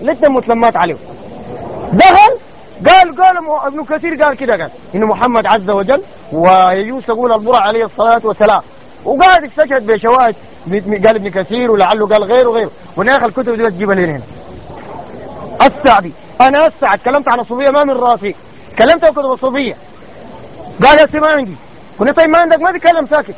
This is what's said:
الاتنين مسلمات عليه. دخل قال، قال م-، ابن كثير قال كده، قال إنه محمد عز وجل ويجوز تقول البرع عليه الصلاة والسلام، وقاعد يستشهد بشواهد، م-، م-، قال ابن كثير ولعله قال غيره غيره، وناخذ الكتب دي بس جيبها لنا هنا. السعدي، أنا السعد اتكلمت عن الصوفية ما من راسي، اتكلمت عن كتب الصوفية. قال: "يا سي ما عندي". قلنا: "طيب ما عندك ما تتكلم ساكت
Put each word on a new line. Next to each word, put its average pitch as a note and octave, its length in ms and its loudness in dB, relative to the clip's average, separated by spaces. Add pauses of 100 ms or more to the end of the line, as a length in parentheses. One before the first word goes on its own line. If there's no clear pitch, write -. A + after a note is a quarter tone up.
الاتنين C#4 340 0
مسلمات A#3 400 0
عليه. E3+ 200 -2 (960)
دخل F#4+ 460 6 (480)
قال، F4 300 4
قال F4+ 280 2
م-، D4+ 220 -4
ابن C#4+ 180 -8
كثير D4+ 400 -4
قال C#4+ 120 0
كده، A#3 160 -4
قال E3 180 -4 (240)
إنه G#3+ 120 -2
محمد A3 400 -2
عز G3 240 0
وجل G#3 320 0 (300)
ويجوز F#3 720 2
تقول A#3 260 -2
البرع A3 300 0
عليه A3 220 -2
الصلاة A#3 400 0
والسلام، G#3 380 0 (420)
وقاعد E4+ 400 2
يستشهد C4 420 -2
بشواهد، A3+ 500 0 (300)
م-، E3+ 80 -6
م-، G3+ 320 -2
قال A3 100 4
ابن G3+ 120 -6
كثير G#3+ 420 -4
ولعله G#3 380 0
قال G#3+ 160 2
غيره A#3+ 260 2
غيره، A3 200 -2 (260)
وناخذ A#3+ 280 0
الكتب A#3 300 -4
دي A3 80 -4
بس A3+ 100 0
جيبها G3 220 -4
لنا F3+ 180 -2
هنا. C3+ 100 -10 (1400)
السعدي، G3 500 0 (280)
أنا C#4 260 4
السعد G#3 320 -2
اتكلمت C4 340 -2
عن A#3+ 80 0
الصوفية B3+ 300 -2
ما C#4+ 140 2
من C#4 120 -2
راسي، A#3 380 -2 (380)
اتكلمت D#4+ 320 2
عن D#4 80 4
كتب C4+ 200 -4
الصوفية. B3+ 420 -4 (1080)
قال: D4 140 6
"يا D4+ 80 6
سي D4 140 -6
ما D4+ 160 0
عندي". G#3 200 -6 (420)
قلنا: B3 140 -2
"طيب E4 160 2
ما D#4 100 2
عندك E4 220 2
ما F4+ 120 0
تتكلم E4 340 0
ساكت D4 320 -4